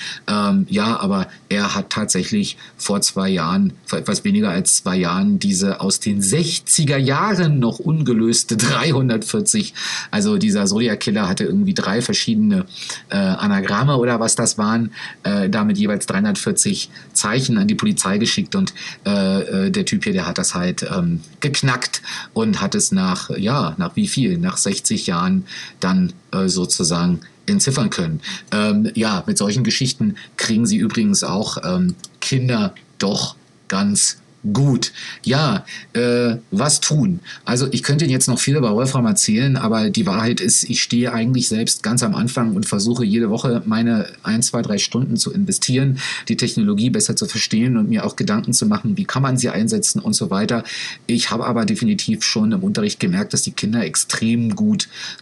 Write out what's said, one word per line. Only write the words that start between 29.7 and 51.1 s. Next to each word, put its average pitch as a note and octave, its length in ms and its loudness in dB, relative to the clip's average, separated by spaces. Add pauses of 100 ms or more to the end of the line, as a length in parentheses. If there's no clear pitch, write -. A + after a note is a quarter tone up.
kriegen A2+ 280 2
sie G#2+ 120 2
übrigens G#2 460 2
auch, F2+ 400 -2
ähm, F2+ 320 2 (260)
Kinder A#2+ 540 0 (240)
doch G2 360 -2 (320)
ganz G2+ 500 0 (360)
gut. C3+ 400 2 (300)
Ja, B2+ 420 0 (260)
äh, A#2+ 460 2 (120)
was C3+ 300 2
tun? G#2+ 400 2 (240)
Also B2+ 280 0
ich A#2+ 120 -2
könnte D3+ 220 2
Ihnen C3 80 2
jetzt B2+ 160 2
noch A#2+ 100 2
viel C#3 160 2
über A#2+ 180 2
Wolfram B2+ 320 2
erzählen, A2+ 520 2
aber A2 320 0
die G2+ 160 2
Wahrheit A2+ 340 0
ist, - 240 2
ich - 180 -2
stehe A#2+ 300 0
eigentlich A#2+ 380 0
selbst A2 340 -2
ganz A#2+ 200 0
am G#2 120 0
Anfang A#2 400 0
und G2+ 100 0
versuche A#2 380 0
jede A2 260 2
Woche A2+ 360 0
meine A2 420 0 (160)
ein, A2+ 180 0
zwei, A#2 200 0
drei G2+ 160 -2
Stunden A#2 400 -2
zu - 160 -2
investieren, C3 640 0 (320)
die A2+ 80 2
Technologie G#2 520 2
besser - 280 0
zu - 80 -2
verstehen A2+ 500 0
und G#2+ 140 2
mir G#2 160 0
auch G#2 100 -4
Gedanken G#2 380 0
zu - 120 2
machen, G#2 300 0
wie G2 80 -2
kann B2+ 200 -2
man C3 140 0
sie A#2+ 120 0
einsetzen G#2+ 500 0
und G#2+ 140 -2
so G2+ 160 -2
weiter. G#2 340 0 (420)
Ich - 260 0